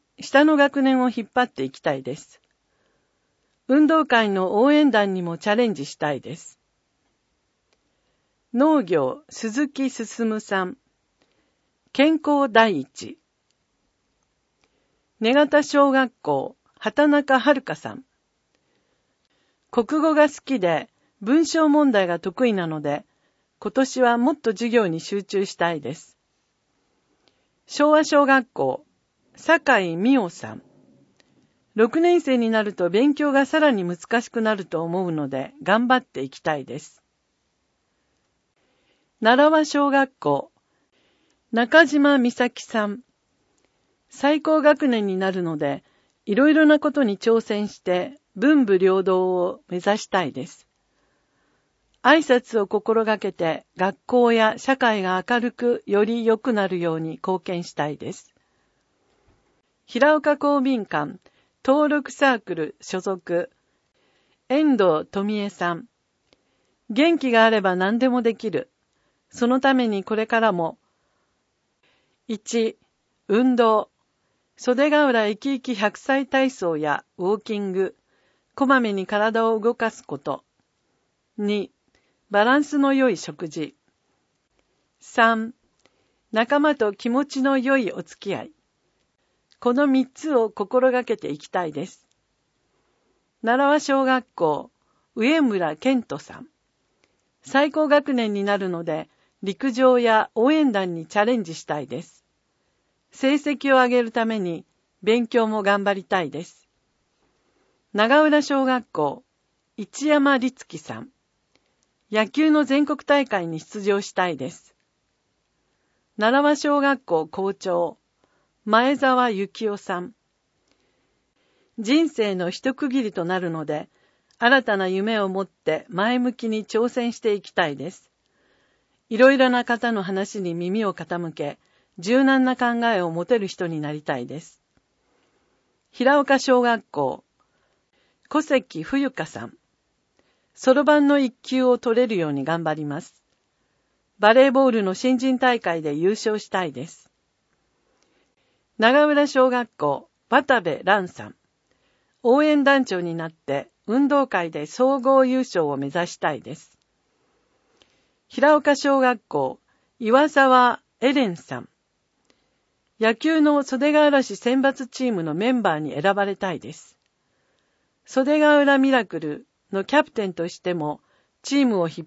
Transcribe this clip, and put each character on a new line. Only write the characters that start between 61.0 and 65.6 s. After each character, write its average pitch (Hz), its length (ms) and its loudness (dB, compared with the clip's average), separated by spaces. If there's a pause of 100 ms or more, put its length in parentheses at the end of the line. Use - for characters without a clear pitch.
登 294 240 2
録 285 220 -2
サ 269 240 0
ー 226 60 -4
ク - 160 -10
ル 156 240 -8
所 - 200 -8
属、 175 500 -6 (1000)
遠 285 280 2
藤 180 320 2
富 208 300 -4
江 202 100 -6
さ 175 260 -4